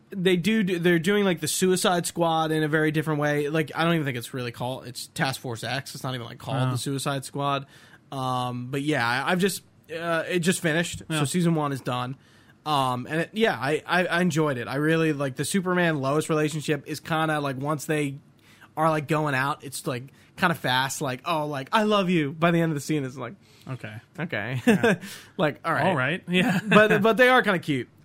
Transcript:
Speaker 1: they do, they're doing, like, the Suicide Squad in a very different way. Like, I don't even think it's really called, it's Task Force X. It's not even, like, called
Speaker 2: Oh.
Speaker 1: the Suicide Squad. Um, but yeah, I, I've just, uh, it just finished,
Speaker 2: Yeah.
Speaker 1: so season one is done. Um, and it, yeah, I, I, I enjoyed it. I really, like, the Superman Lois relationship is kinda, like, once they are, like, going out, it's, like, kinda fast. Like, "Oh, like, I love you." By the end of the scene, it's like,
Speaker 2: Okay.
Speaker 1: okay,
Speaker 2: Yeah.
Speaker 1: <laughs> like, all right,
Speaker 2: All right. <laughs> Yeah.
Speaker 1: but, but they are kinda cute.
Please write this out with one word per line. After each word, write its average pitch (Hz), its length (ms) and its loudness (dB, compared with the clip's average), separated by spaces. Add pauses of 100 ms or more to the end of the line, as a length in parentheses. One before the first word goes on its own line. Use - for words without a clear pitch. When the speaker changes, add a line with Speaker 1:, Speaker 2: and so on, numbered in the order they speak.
(100)
Speaker 1:
they 185 260 2
do, 214 260 2
they're 175 380 2
doing, 202 240 2
like, 180 160 0
the 151 80 -4
Suicide 185 580 2
Squad 160 460 0
in 156 100 2
a 151 60 2
very 156 240 2
different 151 280 0
way. 147 280 0
Like, 156 260 -2
I 160 100 -2
don't 170 100 2
even 160 100 0
think 131 120 -4
it's 117 160 -8
really 123 200 -6
called, 127 340 -8
it's - 280 -14
Task 135 260 -2
Force 120 240 -8
X. 127 320 -6
It's - 80 -12
not 127 100 -6
even, 117 120 -8
like, 120 120 -16
called 131 300 -2
Speaker 2:
Oh. - 20 0
Speaker 1:
the 123 80 -2
Suicide 139 460 -4
Squad. 139 420 -4 (460)
Um, 123 580 -4
but 139 120 -4
yeah, 143 240 2
I, 131 260 2
I've 180 80 2
just, 190 220 0 (320)
uh, 165 340 -2
it 180 100 0
just 175 240 0
finished, 170 480 0
Speaker 2:
Yeah. 156 80 0
Speaker 1:
so 147 60 2
season 170 320 2
one 147 160 0
is 131 80 -6
done. 123 360 -4 (480)
Um, 131 460 0
and 160 120 -2
it, - 100 -6
yeah, 208 280 0
I, 143 260 0
I, 175 200 2
I 165 140 0
enjoyed 151 380 2
it. 110 100 -6
I 131 80 -4
really, 160 360 2
like, 139 220 -2
the 147 100 -4
Superman 175 560 0
Lois 147 300 0
relationship 151 560 -2
is 151 140 -8
kinda, 156 400 -2
like, 139 180 -4
once 143 260 -4
they 147 300 -2 (640)
are, 156 140 2
like, 156 180 -2
going 151 260 0
out, 139 300 -2
it's, - 220 -12
like, 127 180 -4 (340)
kinda 175 160 2
fast. 131 480 0
Like, 127 240 -4
"Oh, 156 200 0
like, 139 260 -6
I 220 100 4
love 208 260 4
you." 156 240 2
By 165 200 2
the 170 80 4
end 165 100 2
of 156 60 -2
the 143 40 -4
scene, 151 240 -2
it's 131 120 -10
like, 123 180 -10 (340)
Speaker 2:
Okay. 110 240 -10 (280)
Speaker 1:
okay, 120 460 -4
Speaker 2:
Yeah. 214 280 4 (220)
Speaker 1:
<laughs> - 200 -20
like, 151 300 -2
all 165 60 0
right, 135 140 0
Speaker 2:
All 185 100 0
right. 135 280 -2
<laughs> - 40 -12
Yeah. 180 360 2
Speaker 1:
but, 208 380 6
but 226 160 4
they 247 100 8
are 254 140 6
kinda 190 160 0
cute. 135 300 -4 (160)